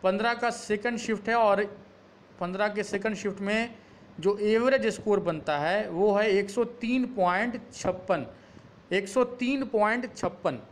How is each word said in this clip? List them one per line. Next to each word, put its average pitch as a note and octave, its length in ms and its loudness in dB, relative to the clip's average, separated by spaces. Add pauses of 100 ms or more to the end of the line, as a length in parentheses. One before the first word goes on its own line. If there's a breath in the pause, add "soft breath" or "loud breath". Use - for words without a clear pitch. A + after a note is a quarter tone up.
पन्द्रह G#3 320 2
का A#3 160 0
second A3 480 -2
shift G#3+ 300 -4
है A3+ 60 2
और G3+ 300 4 (760)
पन्द्रह F#3 280 -2
के G3+ 140 -4
second G3+ 340 -2
shift G3 240 -6
में A3 340 -2 (460 loud breath)
जो G3+ 180 2
average A3+ 480 4
score G3+ 340 0
बनता D#3 380 -2
है F3+ 320 0
वो G3 240 2
है G#3+ 160 4
एक G3+ 200 2
सौ A#3+ 140 0
तीन A#3+ 420 -2
पॉइंट A3 680 0
छप्पन, - 540 -2 (680 loud breath)
एक G3 160 0
सौ B3+ 160 2
तीन B3+ 400 -2
पॉइंट A3 520 0
छप्पन। E3+ 420 -4 (140)